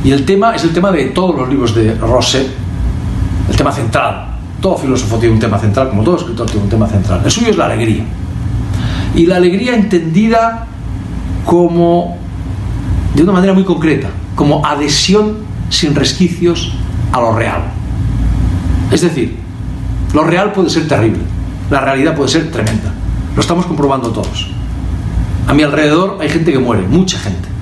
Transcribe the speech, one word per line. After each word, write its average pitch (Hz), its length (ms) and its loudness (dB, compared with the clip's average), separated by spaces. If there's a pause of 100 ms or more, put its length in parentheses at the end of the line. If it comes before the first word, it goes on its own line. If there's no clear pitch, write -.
Y 135 80 4
el 139 120 2
tema 196 320 2
es 151 80 -4
el 160 80 2
tema 180 200 2
de 147 140 0
todos 180 300 0
los 127 140 -4
libros 120 260 0
de 110 200 2
Rosset, 123 520 0 (1000)
el - 60 0
tema 139 160 2
central. 117 560 -2 (340)
Todo 180 160 2
filósofo 120 400 0
tiene 113 180 4
un 107 60 4
tema 104 180 2
central, 131 300 2
como 107 140 0
todo 175 120 4
escritor 117 320 -4
tiene 104 160 -2
un 101 60 0
tema 110 180 2
central. 92 380 0
El - 60 2
suyo 226 180 2
es 180 80 2
la 147 80 2
alegría. 110 400 0 (1080)
Y 165 120 4
la 185 100 2
alegría 196 400 2
entendida 202 920 2 (760)
como, 170 720 2 (960)
de 151 80 6
una 196 100 4
manera 190 200 4
muy 190 100 6
concreta, 151 460 0 (260)
como 147 300 2
adhesión 185 720 0 (320)
sin 147 260 0
resquicios 170 760 0 (380)
a 127 80 0
lo 113 160 0
real. 110 260 -2 (1300)
Es 160 100 2
decir, 165 340 0 (800)
lo 151 100 4
real 180 280 2
puede 185 180 2
ser 156 180 0
terrible, 110 340 2 (480)
la 139 100 2
realidad 135 360 0
puede 139 140 0
ser 156 220 0
tremenda. 107 420 -2 (420)
Lo 120 60 0
estamos 175 240 0
comprobando 135 460 0
todos. - 360 -4 (1000)
A - 60 2
mi 151 100 4
alrededor 156 580 2
hay 151 80 -2
gente 160 220 0
que 131 80 2
muere, 117 240 0
mucha 175 340 2
gente. 90 320 -4 (120)